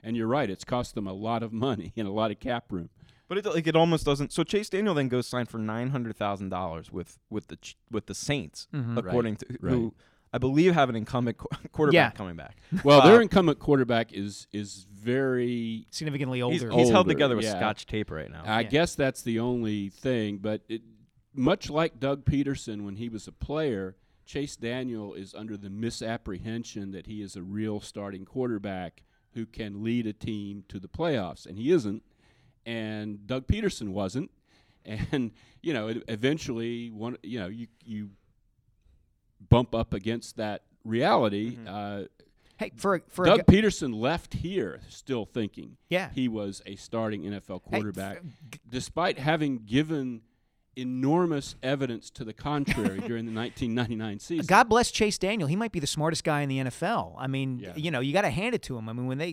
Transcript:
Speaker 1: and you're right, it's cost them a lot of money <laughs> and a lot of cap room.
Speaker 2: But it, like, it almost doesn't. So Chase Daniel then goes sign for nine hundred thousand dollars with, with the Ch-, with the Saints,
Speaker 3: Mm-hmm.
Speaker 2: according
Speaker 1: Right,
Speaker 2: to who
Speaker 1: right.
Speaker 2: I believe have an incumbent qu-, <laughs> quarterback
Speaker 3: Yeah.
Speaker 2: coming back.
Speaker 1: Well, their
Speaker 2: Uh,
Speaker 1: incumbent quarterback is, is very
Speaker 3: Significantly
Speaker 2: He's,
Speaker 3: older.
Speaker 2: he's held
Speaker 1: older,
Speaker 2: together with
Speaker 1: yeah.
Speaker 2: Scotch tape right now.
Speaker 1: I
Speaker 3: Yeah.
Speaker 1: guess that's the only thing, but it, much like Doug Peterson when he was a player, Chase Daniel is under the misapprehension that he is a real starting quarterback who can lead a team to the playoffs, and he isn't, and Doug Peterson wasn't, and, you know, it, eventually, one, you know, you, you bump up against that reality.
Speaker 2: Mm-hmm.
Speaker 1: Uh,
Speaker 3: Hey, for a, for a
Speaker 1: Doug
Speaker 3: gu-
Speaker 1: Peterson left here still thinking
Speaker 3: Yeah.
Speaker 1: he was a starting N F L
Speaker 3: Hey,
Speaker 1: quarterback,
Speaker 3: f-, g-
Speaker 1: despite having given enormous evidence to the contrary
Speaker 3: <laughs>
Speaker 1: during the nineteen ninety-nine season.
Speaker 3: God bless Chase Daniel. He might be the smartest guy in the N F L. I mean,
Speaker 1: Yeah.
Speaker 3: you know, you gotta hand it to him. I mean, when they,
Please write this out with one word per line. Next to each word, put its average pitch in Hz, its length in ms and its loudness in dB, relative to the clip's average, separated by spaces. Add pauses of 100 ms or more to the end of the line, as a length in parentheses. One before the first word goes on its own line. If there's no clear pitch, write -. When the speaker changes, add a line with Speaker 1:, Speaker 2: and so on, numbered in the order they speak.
Speaker 1:
and 117 140 -4
you're 113 100 0
right, 123 240 2
it's 92 140 -6
cost 123 320 -4
them 104 100 -4
a 95 60 -6
lot 110 320 -2
of 110 80 -8
money 110 400 -2
<laughs> - 40 -10
and 107 120 -4
a - 20 -4
lot 107 220 0
of - 80 -10
cap 120 320 -6
room. 85 180 -6 (380)
Speaker 2:
But 180 100 -2
it, 202 80 -4
like, 165 220 0
it 160 80 4
almost 165 280 6
doesn't. 143 280 0
So 170 100 2
Chase 208 260 0
Daniel 202 240 2
then 139 160 2
goes 123 200 0
sign 123 180 -2
for 117 120 -8
nine 113 320 -2
hundred 120 260 -4
thousand 101 340 -2
dollars 85 420 -6
with, - 260 -10 (120)
with 104 160 -6
the - 100 -14
Ch-, - 200 -16 (140)
with 107 160 -4
the 98 80 -8
Saints, - 600 -6
Speaker 3:
Mm-hmm. 120 240 -4
Speaker 2:
according 117 360 0
Speaker 1:
Right, - 260 -12
Speaker 2:
to - 100 -4
who 120 140 2
Speaker 1:
right. 110 80 -6 (400)
Speaker 2:
I 117 60 -2
believe 147 360 6
have 139 160 4
an 113 60 -2
incumbent 117 420 -2
qu-, - 80 -12 (120)
<laughs> - 140 -14
quarterback 147 400 6
Speaker 3:
Yeah. - 40 -14
Speaker 2:
coming 92 180 -8
back. 78 220 -14 (260)
Speaker 1:
Well, 143 200 12
their 202 160 12
Speaker 2:
Uh, 233 40 10
Speaker 1:
incumbent 180 380 4
quarterback 120 520 2
is, 101 400 -8
is 98 400 -8
very 120 1000 -2
Speaker 3:
Significantly 135 500 -4
Speaker 2:
He's, 127 240 0
Speaker 3:
older. - 120 0
Speaker 2:
he's 123 140 8
held 185 160 8
Speaker 1:
older, 180 80 2
Speaker 2:
together 131 220 4
with 110 80 2
Speaker 1:
yeah. 104 120 0
Speaker 2:
Scotch 107 300 -2
tape 107 240 -4
right 78 200 -8
now. 78 140 -16
Speaker 1:
I 110 180 0
Speaker 3:
Yeah. 110 60 -2
Speaker 1:
guess 156 280 2
that's 135 260 0
the 113 160 -2
only 110 520 -2
thing, 107 480 -2
but 107 300 -4
it, 113 140 -8 (500)
much 143 380 0
like 156 280 0
Doug 139 280 -2
Peterson 135 580 -2
when 98 120 -8
he 117 120 -8
was 107 180 -10
a - 60 -16
player, 120 640 -4 (300)
Chase 139 280 -6
Daniel 117 600 -6
is 95 200 -14
under 110 220 -10
the 101 140 -12
misapprehension 113 1200 -6
that 92 140 -10
he 107 160 -10
is 98 140 -12
a 90 60 -10
real 104 380 -4
starting 98 460 -12
quarterback 101 760 -4 (300)
who 113 140 -10
can 104 360 -10
lead 117 240 0
a 107 60 -4
team 101 560 -10
to 101 100 -12
the 92 100 -14
playoffs, 120 580 -4
and 90 120 -14
he 123 140 0
isn't, 107 300 2 (640)
and 107 600 -8
Doug 131 200 -6
Peterson 185 460 -2
wasn't, 98 380 -4 (540)
and, 110 460 -4 (320)
you 160 100 -4
know, 110 160 -2
it, 113 200 -6
eventually, 117 840 -2
one, 110 320 -8
you 117 160 -8
know, 90 100 -6
you, 113 180 -10 (180)
you 104 260 -8 (1400)
bump 120 240 6
up 117 180 -2
against 110 440 -6
that 107 260 -6 (220)
reality. 117 720 0
Speaker 2:
Mm-hmm. 113 120 -16
Speaker 1:
Uh, 101 340 -8 (540)
Speaker 3:
Hey, 208 200 -8
for 196 180 0
a, 170 140 0
for 180 160 -2
a 170 60 8
Speaker 1:
Doug 208 100 8
Speaker 3:
gu- - 120 0
Speaker 1:
Peterson 190 400 6
left 123 420 -2
here 151 540 -4
still 120 380 -6
thinking 101 500 -6 (140)
Speaker 3:
Yeah. 170 240 -2
Speaker 1:
he 127 140 0
was 104 360 -4
a 101 120 -12
starting 107 500 -4
N 104 80 -6
F 95 160 -12
L 92 180 -10
Speaker 3:
Hey, - 20 -10 (100)
Speaker 1:
quarterback, 98 380 -8
Speaker 3:
f-, 180 40 -18 (300)
g- - 80 -18 (100)
Speaker 1:
despite 160 480 -2
having 143 480 0
given 131 560 -2 (540)
enormous 139 880 0
evidence 131 460 -2
to - 140 -14
the 107 80 -12
contrary 127 680 -2
Speaker 3:
<laughs> - 60 -6
Speaker 1:
during 117 200 -4
the 113 60 -6
nineteen 117 420 -4
ninety-nine 113 460 -2
season. 170 260 -4
Speaker 3:
God 220 220 6
bless 226 240 4
Chase 214 260 2
Daniel. 185 300 0
He 165 80 2
might 226 160 -2
be 175 80 -2
the 135 60 -4
smartest 151 360 -2
guy 147 200 0
in 143 60 -2
the 135 120 0
N 131 80 -2
F - 140 -8
L. 160 360 -2
I 131 80 -8
mean, 135 320 -2
Speaker 1:
Yeah. 90 180 -12
Speaker 3:
you 156 140 -2
know, 135 100 0
you 139 120 0
gotta 190 180 2
hand 208 240 -2
it - 80 -2
to 127 160 -8
him. 110 100 -8
I 110 40 -8
mean, 123 140 -4
when 131 120 -2
they, 170 140 -4